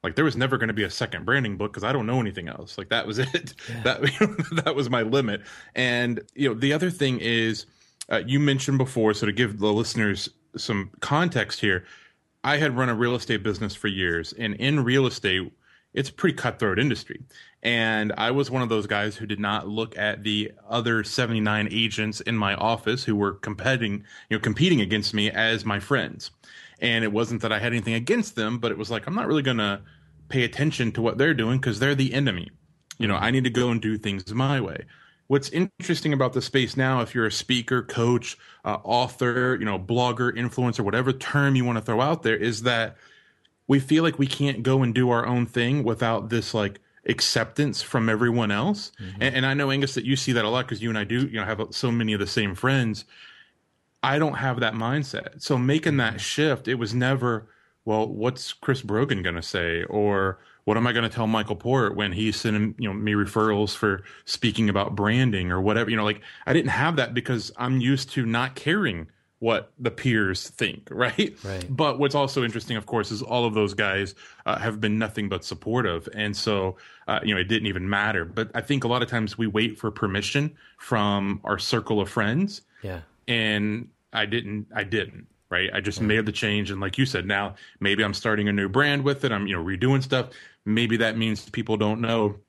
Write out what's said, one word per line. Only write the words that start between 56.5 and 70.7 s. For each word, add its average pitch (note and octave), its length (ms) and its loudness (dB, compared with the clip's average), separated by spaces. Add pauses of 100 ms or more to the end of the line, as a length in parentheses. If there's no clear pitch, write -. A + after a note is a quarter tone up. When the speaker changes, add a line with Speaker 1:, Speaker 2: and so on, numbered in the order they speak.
Speaker 1:
it B2 80 0
was A2+ 180 -4
never, B2 540 2 (360)
"Well, G#2+ 240 0
what's A#2 440 -4
Chris - 300 -2
Brogan G#2+ 400 0
gonna F2 200 -2
say?" E2+ 420 -2
Or, G2+ 540 2 (260)
"What G#2+ 120 2
am A2+ 100 2
I B2 60 2
gonna A#2 160 2
tell A2 180 -2
Michael G#2+ 300 0
Port A2+ 400 0
when G2+ 160 0
he's G#2+ 240 0
sending, G#2+ 420 0
you A2+ 100 -2
know, F#2+ 60 -4
me G#2+ 180 -2
referrals G#2 600 2
for G2 280 0 (220)
speaking A2 440 0
about G2+ 260 0
branding G#2 560 2
or F#2 100 2
whatever?" G#2+ 300 2
You A#2 60 0
know, G#2+ 80 0
like, G#2 160 0 (260)
I B2 60 0
didn't D3+ 180 2
have D3+ 260 2
that A#2 180 0
because A#2+ 420 -2
I'm B2+ 240 2
used C3 320 2
to B2 140 0
not B2 280 0
caring C#3+ 540 -2 (300)
what A2+ 400 0
the A#2+ 120 -2
peers G#2+ 580 0
think, - 400 -6